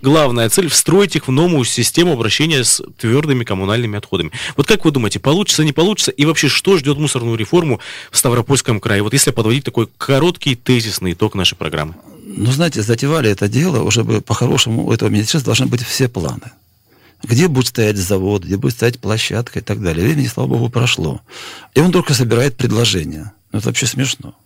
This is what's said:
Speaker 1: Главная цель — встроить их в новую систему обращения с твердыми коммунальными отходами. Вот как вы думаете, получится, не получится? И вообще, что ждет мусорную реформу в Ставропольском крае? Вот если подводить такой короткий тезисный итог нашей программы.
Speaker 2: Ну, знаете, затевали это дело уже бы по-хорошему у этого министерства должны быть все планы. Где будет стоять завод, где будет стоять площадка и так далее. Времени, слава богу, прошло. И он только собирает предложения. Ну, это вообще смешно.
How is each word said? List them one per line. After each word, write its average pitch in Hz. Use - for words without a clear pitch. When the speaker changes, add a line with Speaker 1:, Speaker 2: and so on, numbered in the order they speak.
Speaker 1:
Главная 131
цель — 180
встроить 190
их 143
в 131
новую 151
систему 160
обращения 135
с -
твердыми 127
коммунальными 104
отходами. 85
Вот 151
как -
вы 160
думаете, 117
получится, 156
не 151
получится? 175
И 147
вообще, 156
что 190
ждет 143
мусорную 120
реформу 127
в -
Ставропольском 120
крае? 104
Вот 107
если 143
подводить 117
такой -
короткий 139
тезисный 110
итог 104
нашей 92
программы. 78
Speaker 2:
Ну, 113
знаете, 143
затевали 120
это 101
дело 127
уже 110
бы 110
по-хорошему 117
у -
этого 110
министерства 110
должны 117
быть 123
все 123
планы. 76
Где 123
будет 131
стоять 107
завод, 95
где 92
будет 120
стоять 120
площадка 110
и -
так 104
далее. 85
Времени, 143
слава 127
богу, 117
прошло. 117
И 127
он 175
только 165
собирает 120
предложения. 98
Ну, 107
это 110
вообще 120
смешно. 131